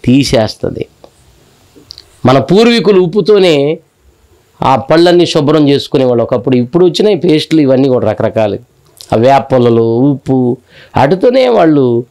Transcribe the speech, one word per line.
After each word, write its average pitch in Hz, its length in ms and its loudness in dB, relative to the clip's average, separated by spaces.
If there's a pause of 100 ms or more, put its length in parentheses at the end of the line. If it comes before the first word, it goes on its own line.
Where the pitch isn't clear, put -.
తీసేస్తది. 123 800 -2 (1400)
మన 131 120 2
పూర్వీకులు 202 600 2
ఉప్పుతోనే 165 800 0 (840)
ఆ 131 140 0
పళ్ళన్నీ 170 500 2
శుభ్రం 151 420 0
చేసుకునేవాళ్ళు 127 540 0
ఒకప్పుడు. 127 340 -2
ఇప్పుడు 123 300 0
వచ్చినాయి 185 300 0
పేస్టులు, 156 440 -2
ఇవన్నీ 135 280 2
కూడా 110 220 0
రకరకాలు. 107 480 -4 (540)
ఆ 113 40 0
వేప 131 380 2
పుల్లలు, 117 560 2
ఉప్పు, 131 460 -4 (400)
వాటితోనే 240 520 0
వాళ్ళు 143 640 0